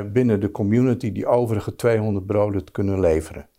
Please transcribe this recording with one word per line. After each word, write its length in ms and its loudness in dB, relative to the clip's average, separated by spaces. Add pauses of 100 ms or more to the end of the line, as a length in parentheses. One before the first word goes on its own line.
(120)
binnen 280 2
de 100 -2
community 600 0
die 140 -6
overige 500 0
tweehonderd 500 0
broden 380 0
te 80 -20
kunnen 280 -2
leveren. 460 0 (120)